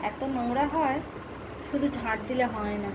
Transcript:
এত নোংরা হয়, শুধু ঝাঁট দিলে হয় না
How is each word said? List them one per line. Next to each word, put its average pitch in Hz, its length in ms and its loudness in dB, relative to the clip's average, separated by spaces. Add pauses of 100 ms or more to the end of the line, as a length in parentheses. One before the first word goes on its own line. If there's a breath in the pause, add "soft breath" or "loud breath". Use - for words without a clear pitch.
এত 214 200 -2
নোংরা 262 440 2
হয়, 285 320 2 (720)
শুধু 285 180 4
ঝাঁট 226 380 -2
দিলে 254 180 4
হয় 208 320 0
না 202 180 -2